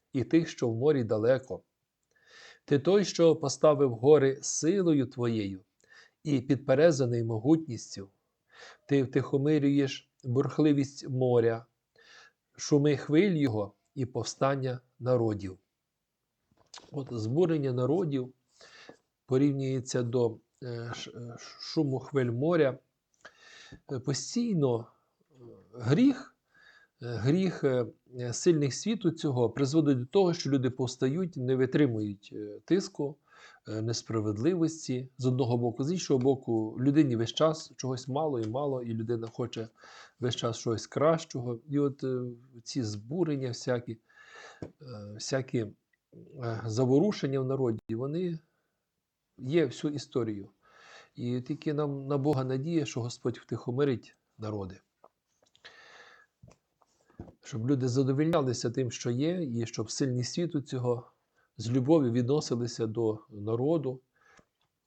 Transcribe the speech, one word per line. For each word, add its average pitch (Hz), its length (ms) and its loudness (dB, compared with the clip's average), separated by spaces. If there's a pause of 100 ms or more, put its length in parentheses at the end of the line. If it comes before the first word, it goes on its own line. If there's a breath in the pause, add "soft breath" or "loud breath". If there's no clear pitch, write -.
(140)
і 127 100 0
тих, 165 260 2
що - 200 -2
в 113 60 -2
морі 135 280 2
далеко. 110 580 0 (1040 loud breath)
Ти 143 140 4
той, 180 260 4
що 165 300 6
поставив 139 600 2
гори 135 460 6
силою 165 640 2
Твоєю 113 540 -2 (640 soft breath)
і 143 180 0
підперезаний 135 840 2
могутністю. 113 840 0 (800 loud breath)
Ти 139 160 4
втихомирюєш 139 1080 0 (120)
бурхливість 139 840 0
моря, 120 560 2 (920 loud breath)
шуми 147 400 2
хвиль 170 380 4
його 110 380 0 (220)
і 135 100 -2
повстання 131 720 -4 (200)
народів». 110 580 0 (1300)
От 135 200 -10
збурення 135 600 0
народів 131 600 0 (920 loud breath)
порівнюється 131 800 0
до, 117 340 2 (260)
е, 117 320 -10
ш-, - 160 -12
е, 117 280 -14
шуму - 600 -2
хвиль 127 320 0
моря. 139 460 2 (1120 loud breath)
Е, 135 80 -4
постійно, 139 880 0 (440)
е, - 40 -20 (380)
гріх, 151 640 2 (640 soft breath)
е, 120 60 -14
гріх, 139 560 0
е, 127 220 2 (340)
е, 123 140 -6
сильних 147 400 2
світу 202 380 -2
цього 127 380 0
призводить 143 500 2
до 120 60 -4
того, 185 280 4
що 151 160 -4
люди 131 200 2
повстають, 139 680 -2
не 127 180 0
витримують, 123 800 0
е, 104 320 -12
тиску, 160 520 -2 (500 loud breath)
е, 107 140 -4
несправедливості 123 1400 -2
з 123 80 -6
одного 127 320 2
боку. 120 260 -2
З 143 80 -2
іншого 160 280 0
боку, 117 600 0
людині 139 360 4
весь 117 180 -2
час 156 420 0
чогось 127 320 -6
мало 139 320 -2
і 110 80 -4
мало, 131 360 -4
і 117 100 -6
людина 113 340 -4
хоче 113 400 -8 (520 loud breath)
весь 123 160 -2
час 117 220 -4
чогось 113 300 -4
кращого. 131 720 0 (100)
І 143 100 0
от, 139 240 -2
е, 127 180 -2 (420)
ці 135 200 -4
збурення 131 640 -4
всякі, 120 500 -4 (640 loud breath)
е, - 40 -12 (460)
всякі, 127 460 -4
е, 113 1080 -10
заворушення 135 760 2
в 131 60 -2
народі, 127 340 -2 (100)
вони 156 500 -6 (960)
є 143 280 2
всю 147 280 -4
історію. 110 560 -4 (640 loud breath)
І 120 260 -4
тільки 151 320 -6
нам 139 340 -4
на 143 100 0
Бога 135 260 2
надія, 139 420 -2
що - 160 -6
Господь 120 360 -4
втихомирить 123 800 -2 (200)
народи. 104 420 -8 (2500 loud breath)
Щоб 113 280 -6
люди 131 180 2
задовольнялися 135 840 0
тим, 123 200 -2
що - 200 -6
є, 160 320 -2
і 117 220 -4
щоб 110 260 -8
сильні 123 320 -2
світу 160 380 -4
цього 123 500 -4 (460)
з 113 140 -6
любов'ю 135 400 4
відносилися 120 760 0
до 110 320 -2 (100)
народу, 127 720 -2 (880 soft breath)